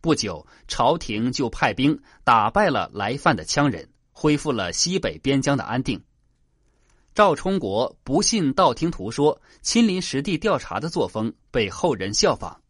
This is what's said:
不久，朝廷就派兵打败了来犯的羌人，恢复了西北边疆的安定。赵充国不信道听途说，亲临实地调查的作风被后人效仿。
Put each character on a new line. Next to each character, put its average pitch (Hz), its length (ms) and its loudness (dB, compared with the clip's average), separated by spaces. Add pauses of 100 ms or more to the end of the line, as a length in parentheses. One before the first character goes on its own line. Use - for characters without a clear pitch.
不 165 120 2
久， 90 320 -4 (220)
朝 139 300 2
廷 117 340 -4
就 120 180 -2
派 120 240 0
兵 139 240 2 (280)
打 117 240 6
败 196 200 2
了 107 240 -2
来 104 220 -4
犯 143 180 2
的 82 120 -4
羌 147 240 2
人， - 200 -6 (220)
恢 151 240 2
复 147 160 -4
了 92 220 -4
西 185 260 -2
北 - 200 -2
边 135 220 0
疆 143 140 0
的 127 80 -4
安 123 180 -4
定。 113 220 -6 (1120)
赵 196 180 6
充 190 240 -2
国 107 460 -2
不 151 180 0
信 170 300 2
道 156 220 4
听 165 180 -2
途 101 180 -8
说， 147 320 0 (200)
亲 233 260 2
临 185 140 0
实 135 200 -4
地 165 160 -2
调 202 200 0
查 - 200 -8
的 151 120 -6
作 123 180 -2
风 110 260 -4 (180)
被 107 180 0
后 135 260 0
人 95 180 -6
效 151 220 2
仿。 - 340 -14